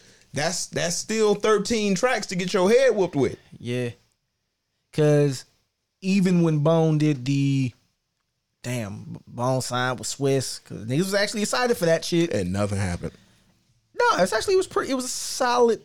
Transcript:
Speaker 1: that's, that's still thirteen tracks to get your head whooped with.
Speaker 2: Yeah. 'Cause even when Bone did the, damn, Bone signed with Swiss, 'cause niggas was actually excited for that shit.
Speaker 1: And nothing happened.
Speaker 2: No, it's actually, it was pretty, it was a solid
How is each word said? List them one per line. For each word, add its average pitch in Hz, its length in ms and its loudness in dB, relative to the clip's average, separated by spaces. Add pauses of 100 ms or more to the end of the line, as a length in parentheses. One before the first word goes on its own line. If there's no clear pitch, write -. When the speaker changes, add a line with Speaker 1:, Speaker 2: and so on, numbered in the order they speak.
(340)
Speaker 1:
that's, 160 320 -4
that's 165 300 -4
still 214 380 0
thirteen 208 600 0
tracks 240 320 -2
to 190 100 -8
get 175 160 -4
your 190 180 2
head 247 240 4
whooped 185 220 0
with. 117 220 0 (200)
Speaker 2:
Yeah. 120 320 -6 (1000)
'Cause 147 540 2 (560)
even 190 400 4
when 160 160 2
Bone 160 400 4
did 147 260 0
the, 139 480 0 (880)
damn, 110 540 -10 (100)
Bone 127 360 -4
signed 123 360 -4
with 107 100 -10
Swiss, 135 500 -2
'cause 110 260 -14
niggas 127 140 -2
was 190 160 -2
actually 202 280 0
excited 240 360 0
for 175 80 0
that 165 180 2
shit. 170 300 0
Speaker 1:
And 92 180 -2
nothing 101 260 -2
happened. 87 340 -4 (840)
Speaker 2:
No, 480 240 2
it's - 120 0
actually, 415 200 0
it 381 40 6
was 370 80 0
pretty, - 240 -4
it 269 60 -2
was 254 100 -6
a - 20 -10
solid 240 760 0